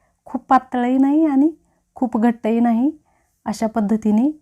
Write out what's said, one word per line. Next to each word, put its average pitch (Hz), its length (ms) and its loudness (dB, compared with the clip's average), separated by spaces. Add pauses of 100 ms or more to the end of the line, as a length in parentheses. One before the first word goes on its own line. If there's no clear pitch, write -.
(280)
खूप - 180 -10
पातळही 254 520 0
नाही 285 280 2
आणि 285 240 2 (460)
खूप 240 220 -4
घट्टही 233 420 0
नाही, 240 320 0 (540)
अशा 220 220 -4
पद्धतीने 220 600 0 (140)